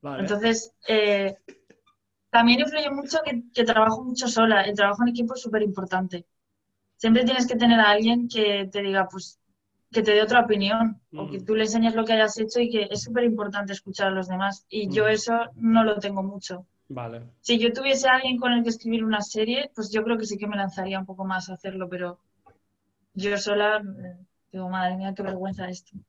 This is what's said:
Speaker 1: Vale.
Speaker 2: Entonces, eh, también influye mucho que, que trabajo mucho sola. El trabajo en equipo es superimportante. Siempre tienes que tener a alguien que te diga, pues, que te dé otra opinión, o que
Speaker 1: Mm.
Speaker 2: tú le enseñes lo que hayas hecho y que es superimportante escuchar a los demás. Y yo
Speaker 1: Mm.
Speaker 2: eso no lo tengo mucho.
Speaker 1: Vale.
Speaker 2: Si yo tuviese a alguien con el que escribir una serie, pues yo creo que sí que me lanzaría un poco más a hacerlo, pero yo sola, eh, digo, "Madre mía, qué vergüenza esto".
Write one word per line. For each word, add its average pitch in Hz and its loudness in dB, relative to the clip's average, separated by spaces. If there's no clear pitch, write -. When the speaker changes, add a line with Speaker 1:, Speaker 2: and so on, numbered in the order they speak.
Speaker 1:
Vale. 147 -6
Speaker 2:
Entonces, 226 0
eh, 202 2
también 240 6
influye 302 -2
mucho 285 -2
que, 247 -4
que 240 2
trabajo 226 4
mucho 254 -4
sola. 226 4
El 208 -2
trabajo 202 2
en 240 4
equipo 240 -4
es - -10
superimportante. 185 -4
Siempre 226 4
tienes 254 2
que 247 -2
tener 233 6
a 208 8
alguien 226 2
que 202 0
te 202 -4
diga, 196 0
pues, - -16
que 220 2
te 208 4
dé 208 6
otra 233 4
opinión, 220 0
o 151 -8
que 190 -8
Speaker 1:
Mm. - -12
Speaker 2:
tú 214 -2
le 220 2
enseñes 226 2
lo 226 0
que 226 2
hayas 220 2
hecho 220 -2
y 240 0
que 208 0
es 208 -6
superimportante 208 -2
escuchar 196 -4
a - -2
los 190 -4
demás. 196 -4
Y 208 -6
yo 214 2
Speaker 1:
Mm. - 4
Speaker 2:
eso 220 0
no 226 4
lo 208 0
tengo 196 -4
mucho. 190 -10
Speaker 1:
Vale. 117 -12
Speaker 2:
Si 233 0
yo 233 2
tuviese 269 0
a 254 6
alguien 262 -2
con 247 0
el 233 2
que 233 -2
escribir 226 -4
una 214 0
serie, 233 -4
pues 202 -8
yo 220 -2
creo 226 0
que 214 -4
sí 202 -6
que 202 -8
me 208 -4
lanzaría 190 -4
un 190 -8
poco 190 -10
más 185 -6
a 185 -12
hacerlo, 190 -10
pero 180 -10
yo 202 -2
sola, 208 0
eh, 180 -16
digo, 185 -10
"Madre 185 -2
mía, 190 -8
qué 202 -10
vergüenza 190 -8
esto". 180 -16